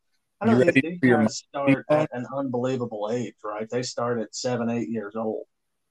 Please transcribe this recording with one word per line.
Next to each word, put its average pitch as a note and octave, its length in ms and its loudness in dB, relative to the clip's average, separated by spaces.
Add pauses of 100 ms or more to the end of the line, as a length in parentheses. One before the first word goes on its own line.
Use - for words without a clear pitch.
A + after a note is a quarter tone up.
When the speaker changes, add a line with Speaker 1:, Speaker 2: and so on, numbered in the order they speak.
(420)
Speaker 1:
I G3+ 40 0
know A3+ 80 6
Speaker 2:
You - 40 6
Speaker 1:
these, B2+ 100 6
Speaker 2:
ready C3+ 140 6
Speaker 1:
these F3 180 -4
Speaker 2:
for C#3 80 2
your A#2+ 160 8
Speaker 1:
guys - 200 -2 (100)
Speaker 2:
mind C#3 140 -2
to C3+ 80 6
be B2 60 -2
Speaker 1:
start - 60 -16
Speaker 2:
blown? D3+ 140 4
Speaker 1:
at D#3 120 -2
an B2 120 -8 (100)
unbelievable B2 760 -2
age, A#2+ 320 -4
right? G#2+ 260 -6
They B2 120 -2
start A#2+ 380 -4
at - 160 -8
seven, A#2+ 340 -2
eight A#2 200 -2
years G#2+ 260 -6
old. A2 300 -4 (460)